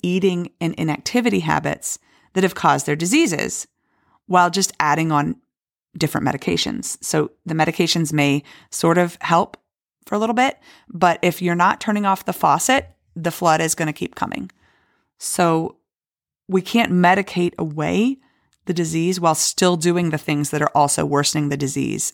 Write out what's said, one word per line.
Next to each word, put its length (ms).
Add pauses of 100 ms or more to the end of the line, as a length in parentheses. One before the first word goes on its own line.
eating 580
and 140
inactivity 680
habits 580 (360)
that 100
have 100
caused 320
their 100
diseases 720 (600)
while 240
just 280
adding 320
on 260 (600)
different 300
medications. 760
So 300 (140)
the 80
medications 580
may 300 (280)
sort 280
of 240
help 340 (500)
for 80
a 40
little 160
bit, 240 (300)
but 320
if 220
you're 120
not 260
turning 260
off 180
the 80
faucet, 560 (260)
the 180
flood 280
is 140
gonna 180
keep 220
coming. 360 (680)
So 580 (720)
we 140
can't 300
medicate 680
away 600 (460)
the 80
disease 480
while 140
still 420
doing 340
the 80
things 320
that 120
are 140
also 280
worsening 440
the 80
disease 580